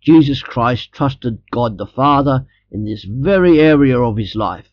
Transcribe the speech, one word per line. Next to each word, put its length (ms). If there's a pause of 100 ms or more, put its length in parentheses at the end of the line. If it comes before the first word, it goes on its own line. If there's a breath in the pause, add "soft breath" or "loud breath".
Jesus 420
Christ 500
trusted 460 (120)
God 280
the 80
Father 580 (260 soft breath)
in 140
this 240
very 500
area 400
of 200
his 160
life 380